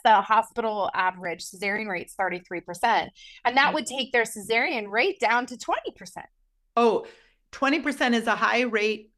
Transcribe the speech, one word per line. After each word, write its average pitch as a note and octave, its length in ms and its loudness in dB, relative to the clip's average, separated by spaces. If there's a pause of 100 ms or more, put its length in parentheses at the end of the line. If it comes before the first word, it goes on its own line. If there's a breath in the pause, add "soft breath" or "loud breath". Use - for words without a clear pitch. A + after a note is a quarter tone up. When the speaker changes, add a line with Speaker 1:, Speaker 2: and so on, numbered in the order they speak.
Speaker 1:
the A3 160 8
hospital G#3+ 720 0
average F#3 500 -2
cesarean G3+ 440 -4
rate's F3+ 260 -6
thirty-three F3+ 460 -4
percent. F3+ 500 0 (340 loud breath)
And B3 120 0
that C#4+ 160 6
Speaker 2:
Mm. - 20 -2
Speaker 1:
would D4+ 120 -2
take C4+ 260 -6
their A#3 100 4
cesarean A3+ 680 -2
rate B3 300 0
down A#3+ 280 2
to B3 120 -14
twenty B4 380 -4
percent. - 300 -16 (500)
Speaker 2:
Oh, A3+ 300 2 (440 loud breath)
twenty C#4 300 0
percent C4+ 340 0
is A3+ 140 0
a G#3 80 2
high A3+ 260 2
rate G#3+ 560 -2